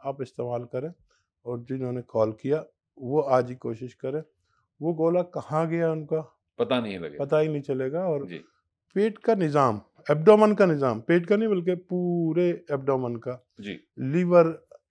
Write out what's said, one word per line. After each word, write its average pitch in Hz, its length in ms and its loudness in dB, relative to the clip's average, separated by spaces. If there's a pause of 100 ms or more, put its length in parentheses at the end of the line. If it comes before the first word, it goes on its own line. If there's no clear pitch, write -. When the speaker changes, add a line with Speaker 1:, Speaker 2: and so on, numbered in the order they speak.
Speaker 1:
आप 139 180 -10
इस्तेमाल 120 420 -8
करें। 131 280 -8 (540)
और 120 140 -8
जिन्होंने 123 420 -8
कॉल 110 300 0
किया, 143 320 -4 (340)
वो 135 220 -2
आज 127 280 2
ही 127 60 -12
कोशिश 120 400 -12
करें। 139 280 -8 (600)
वो 165 100 -2
गोला 170 300 2
कहाँ 160 460 -4
गया 165 240 0
उनका, 156 460 -6 (200)
Speaker 2:
पता 233 220 0
नहीं 98 180 -6
लगेगा। 78 260 -8
Speaker 1:
पता 151 140 2
ही 156 100 2
नहीं 147 140 -4
चलेगा। 135 380 -4
और 156 260 -4
Speaker 2:
जी। 85 180 -14 (500)
Speaker 1:
पेट 208 240 0
का 226 160 0
निज़ाम, 143 460 2 (300)
एब्डोमेन 214 440 6
का 202 120 6
निज़ाम, 135 340 0
पेट 170 260 2
का 202 100 4
नहीं 220 120 0
बल्कि 180 260 -2
पूरे 175 1000 -2
एब्डोमेन 131 440 -2
का, 123 300 -10 (140)
Speaker 2:
जी। 101 120 -10 (260)
Speaker 1:
लीवर 165 680 2 (240)